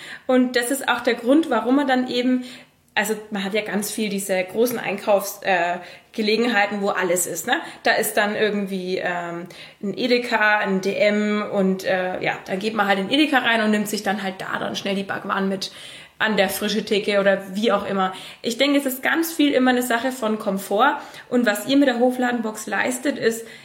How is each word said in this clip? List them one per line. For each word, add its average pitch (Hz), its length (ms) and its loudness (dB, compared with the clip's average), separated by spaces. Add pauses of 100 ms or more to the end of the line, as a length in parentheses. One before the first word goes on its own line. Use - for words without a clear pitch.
(260)
Und 247 300 4
das 240 140 0
ist 269 180 -4
auch 247 120 2
der 233 140 2
Grund, 277 360 4
warum 233 260 2
man 285 100 2
dann 254 220 2
eben, 247 360 0 (500)
also 214 200 0 (160)
man 202 120 -4
hat 196 120 -4
ja 208 80 0
ganz 202 280 -4
viel 214 200 -4
diese 190 320 -2
großen 226 360 0
Einkaufs-, 196 640 0
äh, 175 360 2 (340)
Gelegenheiten, 208 680 2
wo 196 80 2
alles 180 360 0
ist, - 200 -8
ne? 247 80 2 (300)
Da 233 80 4
ist 214 260 0
dann 208 180 2
irgendwie, 190 640 -2
ähm, 175 480 -6 (360)
ein 196 140 -4
Edeka, 226 600 4
ein 196 240 0
D 196 120 -2
M 208 560 2
und, 190 340 2
äh, 185 380 -2
ja, - 120 0 (120)
dann 196 120 -4
geht 214 160 -4
man 208 120 2
halt 196 120 2
in 190 120 -2
Edeka 285 280 4
rein 233 240 2
und 214 80 2
nimmt 208 180 2
sich 214 140 -4
dann 202 200 -2
halt 190 160 -6
da - 200 -6
dann - 180 -4
schnell 196 180 -4
die 196 100 -2
Backwaren 196 440 -2
mit 190 240 -4 (460)
an 214 180 0
der 190 140 4
frische 208 340 -2
Theke 202 340 2
oder 190 240 4 (120)
wie 208 180 0
auch 196 160 0
immer. 190 240 0 (300)
Ich 233 160 -4
denke, 277 200 4
es 277 60 -2
ist 254 180 -4
ganz 302 300 0
viel 285 220 2
immer 254 160 4
eine 247 120 2
Sache 247 300 -2
von 214 260 -2
Komfort. 208 600 0 (320)
Und 240 160 2
was 208 200 -2
ihr 277 120 4
mit 285 100 6
der 233 100 0
Hofladenbox 240 680 0
leistet, 233 520 -2
ist, 226 280 -2 (180)